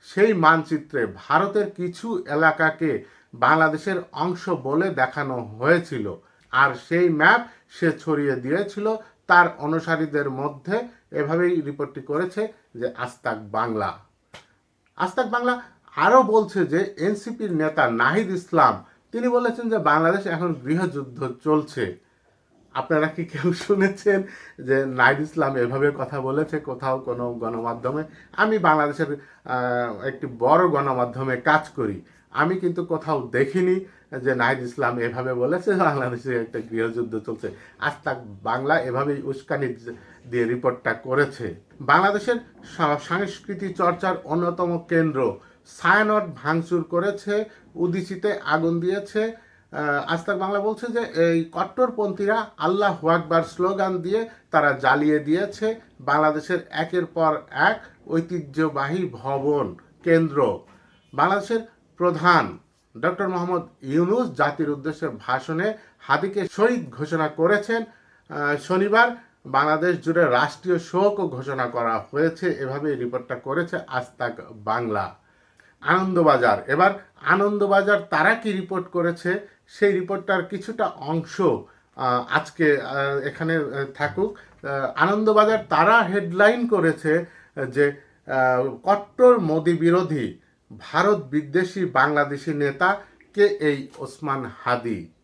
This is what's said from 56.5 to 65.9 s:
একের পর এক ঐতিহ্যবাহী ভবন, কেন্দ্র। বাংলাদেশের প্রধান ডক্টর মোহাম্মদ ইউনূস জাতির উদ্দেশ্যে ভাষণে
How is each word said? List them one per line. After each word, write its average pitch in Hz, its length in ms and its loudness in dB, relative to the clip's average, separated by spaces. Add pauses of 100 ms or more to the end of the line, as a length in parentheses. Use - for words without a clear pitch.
একের 165 360 -2
পর 160 440 0
এক 180 340 0 (240)
ঐতিহ্যবাহী 156 1040 -2
ভবন, 135 640 -2 (280)
কেন্দ্র। 143 560 2 (540)
বাংলাদেশের 196 460 0 (380)
প্রধান 160 600 2 (420)
ডক্টর 180 300 0
মোহাম্মদ 180 320 -2 (200)
ইউনূস 175 500 2
জাতির 143 380 0
উদ্দেশ্যে 147 400 -4 (100)
ভাষণে 160 540 -2 (260)